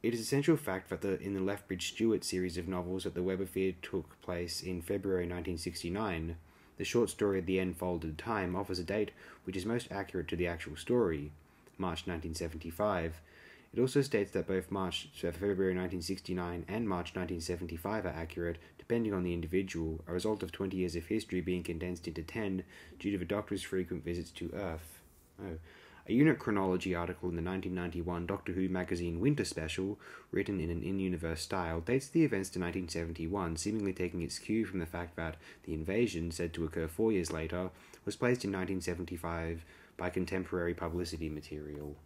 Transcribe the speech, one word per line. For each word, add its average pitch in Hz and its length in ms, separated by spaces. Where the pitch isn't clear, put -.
It 113 100
is 117 60
essential 143 360
fact 95 340
that 87 120
the, 98 180
in 98 140
the 95 80
Lethbridge 95 480
Stewart 110 340
series 92 340
of 85 100
novels 90 360
that 87 120
The 90 80
Web 95 180
of 92 80
Fear 95 320
took - 400
place 87 400
in 87 220
February 92 420
nineteen 87 320
sixty-nine, 85 800
the - 80
short 117 240
story 98 320
The 92 180
Enfolded 85 580
Time 95 380
offers 95 240
a 90 40
date 98 280
which 95 140
is 90 80
most 117 260
accurate 92 380
to 87 60
the 87 120
actual 85 280
story, 80 560
March 87 300
nineteen 82 280
seventy-five. 82 840
It 113 80
also 131 200
states 107 300
that 90 160
both 95 240
March, 95 440
so 85 160
February 95 420
nineteen 90 280
sixty-nine 87 680
and 110 200
March 87 280
nineteen 87 260
seventy-five 90 640
are 87 40
accurate, 82 500
depending 113 360
on 92 100
the 87 100
individual, 82 720
a 82 60
result 101 300
of 87 80
twenty 95 260
years 90 180
of 82 120
history 107 340
being 90 220
condensed 87 440
into 80 140
ten 95 420
due 101 120
to 101 60
the 87 80
Doctor's 101 380
frequent 90 420
visits 85 260
to - 220
Earth. 82 460
Oh. 87 160
A 95 40
unit 143 260
chronology 95 560
article 87 320
in 85 80
the 82 60
nineteen 90 340
ninety-one 85 500
Doctor 95 280
Who 92 160
magazine 87 500
Winter 131 240
Special, 95 560
written 98 300
in 80 80
an 85 120
in-universe 87 600
style, 85 400
dates 123 260
the 165 160
events 101 280
to 90 80
nineteen 87 280
seventy-one, 85 720
seemingly 104 340
taking 90 300
its - 180
cue 110 260
from 92 140
the 82 60
fact 85 320
that 82 180
the 82 100
invasion, 87 580
said 82 220
to 85 100
occur 80 240
four 110 240
years 87 220
later, 87 380
was - 100
placed 123 300
in 98 60
nineteen 92 280
seventy-five 85 840
by 90 120
contemporary 90 640
publicity 82 540
material. 73 800